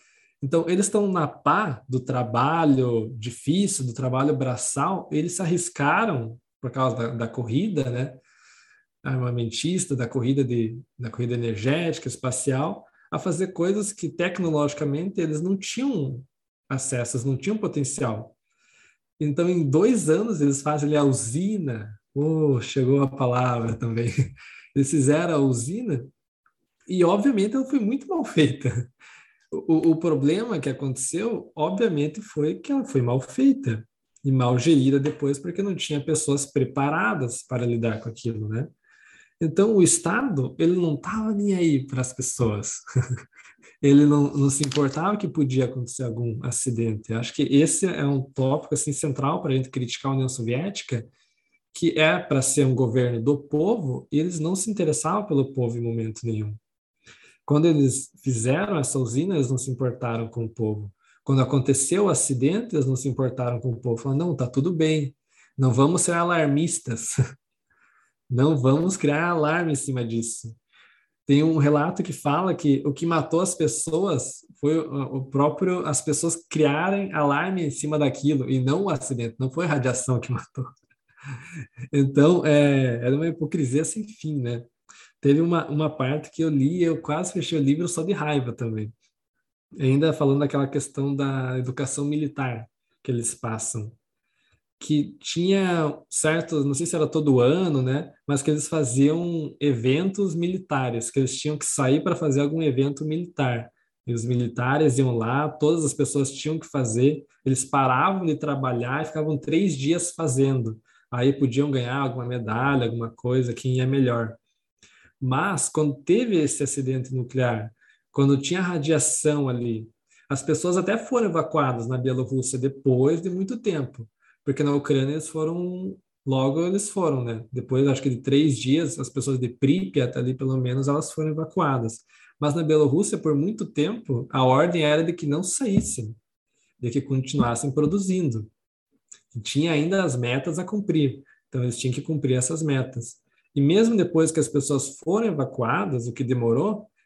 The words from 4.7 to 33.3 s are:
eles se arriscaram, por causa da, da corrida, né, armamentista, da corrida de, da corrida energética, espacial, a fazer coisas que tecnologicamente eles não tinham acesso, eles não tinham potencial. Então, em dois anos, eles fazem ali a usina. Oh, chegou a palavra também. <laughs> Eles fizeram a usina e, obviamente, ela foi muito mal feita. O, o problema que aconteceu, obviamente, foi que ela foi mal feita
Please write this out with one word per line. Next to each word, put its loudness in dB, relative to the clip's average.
eles -2
se -6
arriscaram, 0
por -6
causa 0
da, -2
da -4
corrida, -2
né, -4
armamentista, -2
da -2
corrida 0
de, -2
da -8
corrida -4
energética, -2
espacial, -4
a -4
fazer -2
coisas -2
que -6
tecnologicamente -2
eles -2
não 0
tinham -4
acesso, -4
eles -4
não 0
tinham -2
potencial. -4
Então, 0
em 2
dois 4
anos, 2
eles 2
fazem 0
ali 2
a 4
usina. -2
Oh, 2
chegou 2
a 2
palavra 0
também. -2
<laughs> 0
Eles 2
fizeram 4
a 2
usina 0
e, 2
obviamente, 4
ela 0
foi 0
muito -2
mal -2
feita. 0
O, 2
o 4
problema 0
que -4
aconteceu, -4
obviamente, 0
foi -2
que -8
ela 0
foi 0
mal 2
feita 2